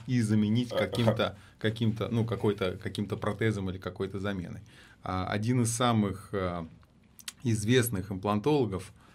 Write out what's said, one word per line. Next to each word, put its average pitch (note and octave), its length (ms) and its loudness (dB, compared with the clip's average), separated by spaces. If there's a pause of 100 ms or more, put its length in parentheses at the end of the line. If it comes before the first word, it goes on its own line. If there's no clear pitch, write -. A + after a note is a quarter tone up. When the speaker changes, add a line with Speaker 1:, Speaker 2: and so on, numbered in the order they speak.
Speaker 1:
и B2 140 2
заменить A2 500 2
Speaker 2:
А, G2+ 80 0
ха- G#2 80 2
Speaker 1:
каким-то, A2 500 2 (220)
каким-то, A2 500 0
ну, A2+ 160 2
какой-то, G2+ 560 0
каким-то G2 340 -4
протезом G2+ 540 0
или F#2 80 -6
какой-то F#2+ 420 -6
заменой. F#2 420 -6 (420)
А, F#2 240 -2
один A2+ 340 2
из A#2 100 2
самых, G#2+ 600 2
а, F2 340 -2 (760)
известных A2 680 2
имплантологов, G#2 800 0 (240)